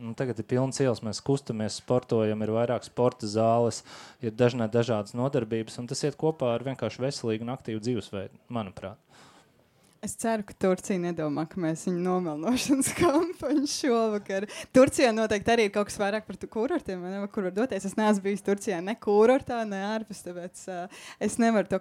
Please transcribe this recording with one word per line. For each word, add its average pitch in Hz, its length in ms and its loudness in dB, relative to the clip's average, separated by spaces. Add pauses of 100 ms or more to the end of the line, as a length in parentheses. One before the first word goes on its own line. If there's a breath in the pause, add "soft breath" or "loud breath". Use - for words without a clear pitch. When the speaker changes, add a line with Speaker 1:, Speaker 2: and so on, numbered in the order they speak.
Speaker 1:
Nu, 117 160 -10
tagad 120 240 -4
ir - 80 -8
pilns 127 320 0
ielas, 127 240 0
mēs 104 200 -6
kustamies, 117 560 -2
sportojam, 110 640 0
ir 110 120 0
vairāk 120 320 0
sporta 120 400 0
zāles, 113 540 2 (420 loud breath)
ir 110 120 -4
dažna-, 120 360 4
dažādas 113 460 0
nodarbības, 117 640 -2
un 120 100 -8
tas 135 180 -6
iet 135 120 -8
kopā 156 360 0
ar 120 120 -4
vienkārši 123 360 -4
veselīgu 117 420 -2
un 135 100 -6
aktīvu 110 280 -8
dzīvesveidu, 104 560 -6 (120)
manuprāt. 101 480 -8 (1000 loud breath)
Speaker 2:
Es 208 160 -10
ceru, 226 240 -2
ka - 160 -14
Turcija 185 400 0
nedomā, 160 480 -2
ka - 160 -8
mēs 160 240 -2
viņu 180 160 0
nomelnošanas 180 920 0
<laughs> - 40 -8
kampaņu 302 720 2
šovakar. 208 800 0 (260 loud breath)
Turcijā 262 400 8
noteikti 220 400 2
arī 226 140 4
ir - 80 -6
kaut 208 100 0
kas - 140 -10
vairāk 202 260 -2
par 190 160 -12
tu-, 185 80 -8
kurortiem, 220 540 -2
vai 185 80 -6
ne? 196 80 -6 (100)
Kur 196 160 -2
var 180 80 -4
doties? 208 320 -2
Es 190 80 -6
neesmu 214 300 4
bijis 196 180 -2
Turcijā 202 400 -2
ne 202 160 -4
kurortā, 233 640 4
ne 202 160 -4 (140)
ārpus, 220 340 -8
tāpēc, 175 380 -12 (100)
ā, 175 60 -8 (420 loud breath)
es 208 160 -2
nevaru 226 320 4
to 190 100 2